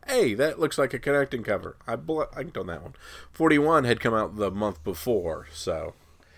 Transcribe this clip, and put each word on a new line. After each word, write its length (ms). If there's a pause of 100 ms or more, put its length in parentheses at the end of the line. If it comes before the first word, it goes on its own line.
"Hey, 280
that 240
looks 180
like 160
a 60
connecting 440
cover." 340 (100)
I 80
bl-, 280 (120)
I 100 (120)
on 100
that 160
one. 100 (380)
Forty-one 540
had 140
come 140
out 220
the 160
month 320
before, 680
so 400 (440)